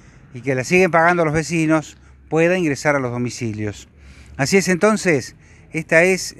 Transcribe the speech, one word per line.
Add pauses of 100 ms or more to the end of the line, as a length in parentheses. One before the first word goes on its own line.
(360)
y
que
la
siguen
pagando
los
vecinos (320)
pueda
ingresar
a
los
domicilios. (480)
Así
es,
entonces, (360)
esta
es